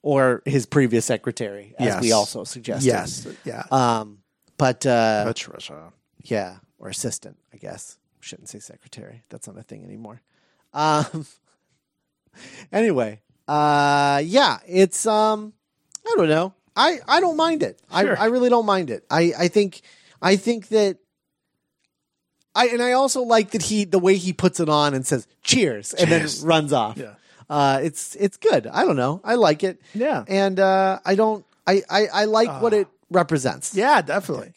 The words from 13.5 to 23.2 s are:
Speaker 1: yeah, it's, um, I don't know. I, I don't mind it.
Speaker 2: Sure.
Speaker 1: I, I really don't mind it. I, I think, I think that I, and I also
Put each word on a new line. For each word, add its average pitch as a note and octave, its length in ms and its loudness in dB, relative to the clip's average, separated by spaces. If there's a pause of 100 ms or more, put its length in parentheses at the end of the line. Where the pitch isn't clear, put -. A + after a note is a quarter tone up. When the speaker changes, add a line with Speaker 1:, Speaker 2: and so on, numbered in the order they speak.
Speaker 1:
yeah, G3+ 420 2
it's, F#3+ 400 2
um, G#3+ 460 0 (540)
I A#4 100 -2
don't E3 120 2
know. E3 260 0 (200)
I, D4 240 2 (100)
I D#4 120 4
don't E4+ 160 0
mind D#4+ 260 0
it. F#2+ 180 -6 (180)
Speaker 2:
Sure. G3+ 200 2
Speaker 1:
I, G3+ 60 0
I - 20 2
really B3 240 2
don't A#3 160 4
mind F#3 240 0
it. G#2 200 -8
I, E3+ 280 2
I F3 100 0
think, G3+ 320 0 (400)
I F#3+ 160 4
think A3 320 -4
that G#3 300 0 (1600)
I, A#3+ 140 2
and A#3+ 140 -2
I B3 100 0
also C4 300 0